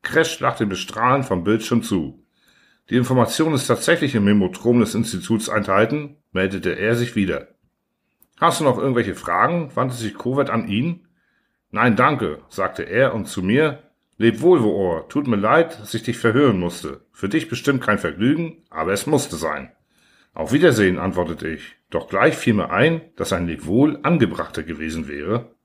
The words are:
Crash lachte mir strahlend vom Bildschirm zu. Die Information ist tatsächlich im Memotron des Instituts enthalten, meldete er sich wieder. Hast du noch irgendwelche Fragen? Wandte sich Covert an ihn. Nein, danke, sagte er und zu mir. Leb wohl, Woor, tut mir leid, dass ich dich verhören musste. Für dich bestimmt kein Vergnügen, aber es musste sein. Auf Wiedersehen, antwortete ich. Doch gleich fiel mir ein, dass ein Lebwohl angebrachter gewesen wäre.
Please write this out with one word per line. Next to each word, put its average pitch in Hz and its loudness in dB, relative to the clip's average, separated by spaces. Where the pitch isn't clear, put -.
Crash - 0
lachte 120 -2
mir 95 -4
strahlend 127 -2
vom 90 -2
Bildschirm 110 0
zu. 80 -4
Die 113 -2
Information 127 2
ist 123 -2
tatsächlich 139 0
im 101 4
Memotron 104 4
des 104 2
Instituts 107 -2
enthalten, 110 0
meldete 92 -2
er 107 0
sich 120 -2
wieder. 90 -2
Hast 165 2
du - -2
noch 120 4
irgendwelche 117 0
Fragen? 135 -2
Wandte 127 -2
sich 113 -6
Covert 131 -2
an 113 -2
ihn. 131 -2
Nein, 110 2
danke, 120 0
sagte - -6
er 117 0
und 107 -6
zu - -8
mir. 135 0
Leb 117 2
wohl, 160 6
Woor, 92 0
tut 143 -4
mir 113 0
leid, 135 2
dass 107 -12
ich 113 -6
dich 113 -6
verhören 120 2
musste. 85 -8
Für - -8
dich 147 -2
bestimmt 135 -2
kein 107 0
Vergnügen, 120 -2
aber 85 -4
es 101 -4
musste 139 -2
sein. 73 -6
Auf 80 -4
Wiedersehen, 110 4
antwortete 87 -4
ich. - -12
Doch - -6
gleich 135 2
fiel 120 0
mir 87 0
ein, 156 2
dass 95 -4
ein 85 -2
Lebwohl 110 0
angebrachter 113 0
gewesen 80 -8
wäre. 82 -6